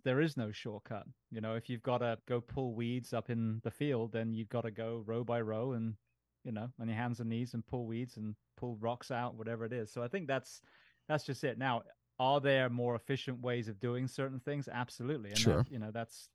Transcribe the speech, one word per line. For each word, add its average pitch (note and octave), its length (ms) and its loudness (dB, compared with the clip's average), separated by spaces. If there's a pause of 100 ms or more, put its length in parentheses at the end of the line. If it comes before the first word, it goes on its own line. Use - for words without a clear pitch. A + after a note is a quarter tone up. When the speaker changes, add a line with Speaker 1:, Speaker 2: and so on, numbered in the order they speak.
Speaker 1:
there C3 180 6
is D#3+ 160 4
no A2 140 0
shortcut. G#2 540 -8 (260)
You A2+ 100 -4
know, A2+ 140 -2
if A2+ 140 -4
you've A#2+ 140 -4
gotta A#2+ 340 2 (100)
go B2 140 2
pull B2+ 320 -2
weeds A#2 400 0
up A2+ 160 -2
in A2+ 340 2
the A2+ 80 0
field, A#2 400 0
then A2+ 220 0
you've A2 160 -4
gotta A2+ 220 -2
go A2+ 340 -4
row A2+ 180 0
by A#2 180 2
row A2+ 320 0
and, A2+ 200 0 (500)
you C3 80 -6
know, A2 180 -4 (100)
on A2+ 100 -4
your A2 80 0
hands A#2+ 240 -2
and A2+ 80 -2
knees A#2+ 240 -2
and A#2 120 -4
pull B2 200 -4
weeds A#2 320 -4
and G#2+ 180 -6 (220)
pull B2 240 -6
rocks A#2 300 -2
out, A#2+ 240 -2
whatever A2+ 300 -4
it A2 80 -4
is. A2+ 180 -4
So A#2+ 120 -4
I A#2+ 60 -2
think F#3 180 -4
that's, C3 340 -2 (460)
that's D3+ 180 2
just C3+ 180 -4
it. B2 140 0
Now, B2 260 2 (360)
are C3+ 200 6
there C3+ 300 6
more A#2+ 260 2
efficient B2+ 460 -2
ways A#2+ 260 0
of G#2 120 -6
doing B2 280 0
certain C3+ 320 -2
things? C#3+ 320 -4
Absolutely. B2 600 -2
And G#2 80 2
Speaker 2:
Sure. - 240 6
Speaker 1:
that, - 80 0
you B2+ 80 -4
know, G#2+ 120 -4
that's, - 440 -6